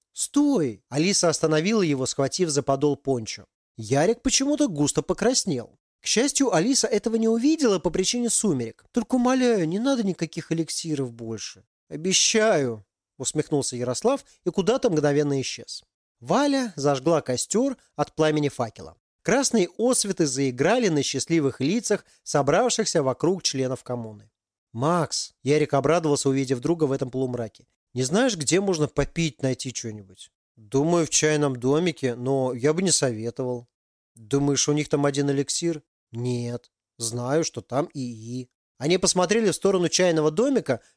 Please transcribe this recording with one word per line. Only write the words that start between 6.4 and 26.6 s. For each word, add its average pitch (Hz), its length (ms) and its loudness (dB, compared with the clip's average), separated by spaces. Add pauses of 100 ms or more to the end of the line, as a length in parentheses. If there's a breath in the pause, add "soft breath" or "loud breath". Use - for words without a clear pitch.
Алиса 220 340 2
этого 220 280 0
не 226 140 2
увидела 233 500 4
по 170 120 0
причине 233 380 0
сумерек. 127 640 0
"Только 247 240 -2
умоляю, 240 540 2
не 190 100 -2
надо 247 260 0
никаких 170 460 -4
эликсиров 151 640 -4
больше". 113 500 -12 (240)
"Обещаю!" 160 1000 0 (320)
усмехнулся 139 580 -2
Ярослав 127 480 -2 (220 soft breath)
и 180 40 2
куда-то 220 400 2
мгновенно 147 520 2
исчез. - 420 -12 (360)
Валя 247 560 0
зажгла 143 460 0
костёр 233 560 -2 (180 soft breath)
от - 200 -4
пламени 151 340 2
факела. 92 460 -8 (280)
Красные 220 540 2
отсветы 208 480 0
заиграли 139 640 0
на 147 140 2
счастливых 139 580 0
лицах 202 440 -2 (180 soft breath)
собравшихся 170 800 0
вокруг 151 420 0
членов 131 400 -4
коммуны. 110 460 -10 (440)
"Макс", 151 600 -2 (100)
Ярик 147 300 2
обрадовался, 143 560 2
увидев 135 300 0
друга 160 240 0